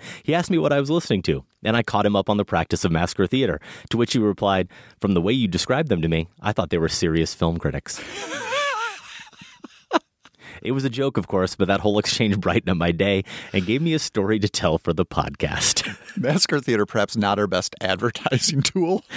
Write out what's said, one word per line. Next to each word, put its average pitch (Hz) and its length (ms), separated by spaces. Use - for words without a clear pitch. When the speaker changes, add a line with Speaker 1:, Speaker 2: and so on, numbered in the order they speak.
Speaker 1:
He 147 120
asked 175 160
me 175 80
what 151 140
I 143 80
was 139 100
listening 139 320
to, 71 220
and 110 100
I 117 80
caught 104 220
him 101 120
up 98 120
on 104 80
the 101 80
practice 82 400
of 87 80
Massacre 87 340
Theater, 117 320
to - 80
which 117 160
he 131 60
replied, 98 500
"From 98 140
the 87 80
way 98 100
you 123 160
described 127 400
them 87 140
to 82 60
me, 82 200
I 104 100
thought 87 160
they 92 80
were 82 120
serious 82 440
film 85 240
critics." - 480
<laughs> - 60
It 120 100
was 135 120
a 135 60
joke, 135 260
of 98 120
course, 92 260
but 90 140
that 98 120
whole 104 180
exchange 104 400
<laughs> - 20
brightened 101 300
up 92 60
my 85 140
day 95 340
and 95 140
gave 123 160
me 165 120
a 156 40
story 107 400
to 101 100
tell 82 300
for - 140
the 87 120
podcast. - 840
<laughs> - 100
Speaker 2:
Massacre 151 440
Theater, 110 260
perhaps 104 300
not 101 220
our 104 80
best 92 340
advertising 117 800
tool. 190 420